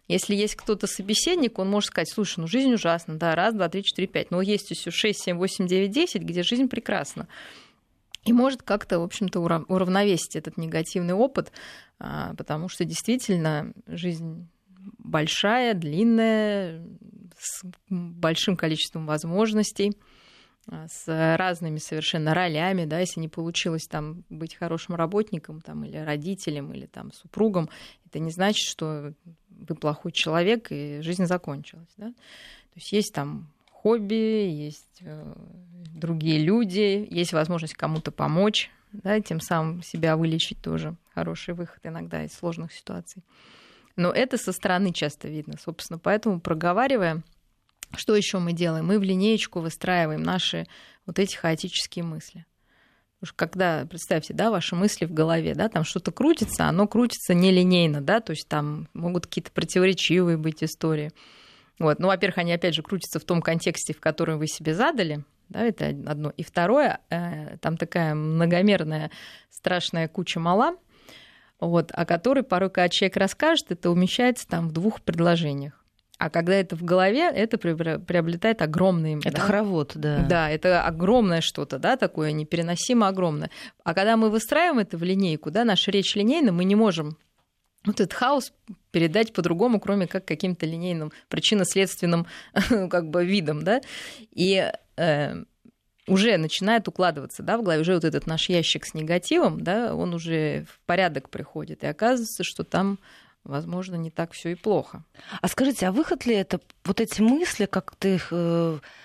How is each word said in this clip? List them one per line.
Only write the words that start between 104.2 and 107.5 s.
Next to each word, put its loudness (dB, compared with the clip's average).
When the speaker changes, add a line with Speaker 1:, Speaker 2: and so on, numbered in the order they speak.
Speaker 1:
все -8
и -4
плохо. -2
Speaker 2:
А 2
скажите, 0
а 2
выход 0
ли 4
это, 0
вот 0
эти 0
мысли, 4